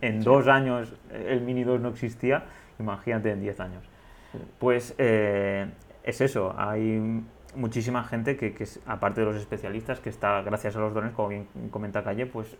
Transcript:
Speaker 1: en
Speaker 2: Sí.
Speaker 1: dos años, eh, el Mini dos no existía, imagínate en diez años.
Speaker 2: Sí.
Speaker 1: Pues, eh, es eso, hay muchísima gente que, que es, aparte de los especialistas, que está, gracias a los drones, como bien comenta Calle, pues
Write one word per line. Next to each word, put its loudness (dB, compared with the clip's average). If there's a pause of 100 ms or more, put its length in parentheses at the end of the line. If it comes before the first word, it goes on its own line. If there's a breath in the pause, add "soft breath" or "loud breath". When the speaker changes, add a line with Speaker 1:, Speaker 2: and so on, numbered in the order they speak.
Speaker 1:
en 0
Speaker 2:
Sí. 0
Speaker 1:
dos 8
años, 4 (180)
eh, -6
el 2
Mini 0
dos 4
no -2
existía, 0 (340 loud breath)
imagínate -2
en -2
diez -6
años. -10 (480 loud breath)
Speaker 2:
Sí. -12 (220)
Speaker 1:
Pues, 2
eh, 4 (380)
es 0
eso, 2
hay 0 (320)
muchísima -2
gente -2
que, -2
que -8
es, -12
aparte 0
de 4
los 0
especialistas, -6
que -8
está, 0
gracias -2
a -4
los 0
drones, -2
como -2
bien -6 (240)
comenta -4
Calle, -4
pues -10